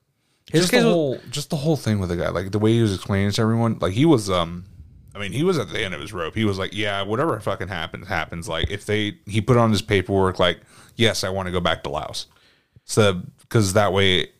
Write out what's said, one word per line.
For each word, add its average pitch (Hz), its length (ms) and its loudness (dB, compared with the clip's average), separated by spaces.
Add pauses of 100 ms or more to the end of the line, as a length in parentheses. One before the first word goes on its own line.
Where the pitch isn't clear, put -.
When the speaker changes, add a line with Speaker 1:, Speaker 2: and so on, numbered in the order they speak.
(520)
Speaker 1:
His 160 120 4
Speaker 2:
just 170 80 0
the 247 60 6
Speaker 1:
case 240 80 6
was 202 80 4
Speaker 2:
whole, 147 260 0 (120)
just 147 180 -8
the 175 60 -2
whole 147 220 0
thing 107 220 0
with 90 100 -2
the 87 80 -2
guy, 87 120 -2
like, 90 220 -4
the 104 80 0
way 110 140 4
he 117 80 4
was 104 120 2
explaining 98 360 0
it - 60 0
to 117 60 0
everyone, 113 400 0
like, 92 120 0
he 131 120 2
was, 113 240 4
um, 87 360 -2 (500)
I 98 40 -12
mean, 101 120 -8
he 127 120 -2
was 185 140 2
at 98 120 -4
the 98 140 -6
end 92 120 -6
of 71 60 -10
his 87 100 -10
rope. 82 240 -6
He 110 80 0
was 101 140 0
like, 95 160 -6
"Yeah, 101 300 -4
whatever 117 360 -2
fucking 95 300 -6
happens, 85 380 -8
happens." 85 400 -4
Like, 82 220 -4
if - 160 -8
they, 104 400 -2
he 104 160 -2
put 120 160 4
on 117 140 6
his 95 120 2
paperwork, 95 560 2
like, 90 200 2 (360)
"Yes, 107 280 0
I 98 60 -2
wanna 92 220 -4
go 90 80 0
back 82 240 0
to 76 60 -6
Laos." - 360 -8 (580)
So, 98 380 2 (260)
'cause 101 260 2
that 101 200 4
way 95 360 2 (100)